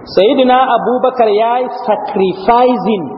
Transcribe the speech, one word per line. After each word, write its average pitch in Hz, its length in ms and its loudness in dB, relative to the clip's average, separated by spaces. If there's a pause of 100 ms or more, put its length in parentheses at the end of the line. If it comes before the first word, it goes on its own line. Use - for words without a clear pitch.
Sayyidina 254 520 2 (120)
Abubakar 240 600 0
ya 226 260 0
yi 254 200 -4
sacrificing 214 1300 0 (140)